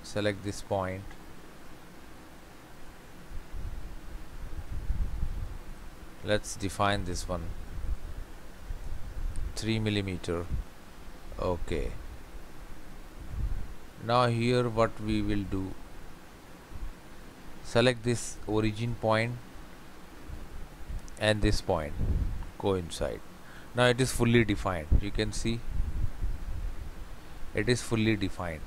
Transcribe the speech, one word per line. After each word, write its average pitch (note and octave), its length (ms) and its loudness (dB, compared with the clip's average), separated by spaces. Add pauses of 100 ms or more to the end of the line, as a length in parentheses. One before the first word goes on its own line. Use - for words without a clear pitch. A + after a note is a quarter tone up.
select G2+ 400 0
this G2+ 180 -4
point, F#2+ 420 -2 (4000)
let's G#2 320 2
define G2+ 480 2
this F2 240 0
one F2 140 0 (2000)
three A2 240 2
millimeter. F#2+ 680 0 (920)
Okay, F2 520 0 (2250)
now B2 200 6
here A#2+ 400 4
what A2+ 320 2
we G#2+ 220 2
will G2+ 220 2
do, F#2+ 280 -2 (1900)
select A#2+ 400 4
this A#2 340 0 (100)
origin G#2+ 520 2
point A2+ 340 4 (1900)
and G#2+ 240 6
this G#2 180 8
point D#2 320 2 (640)
coincide. D#2+ 640 0 (560)
Now B2 120 6
it B2 140 6
is B2+ 100 4
fully A#2 320 8
defined, F#2+ 440 2 (120)
you G2+ 120 2
can G#2+ 200 2
see A2+ 280 0 (1900)
it G#2+ 160 2
is B2 140 4
fully A2 320 4
defined. F2+ 520 -2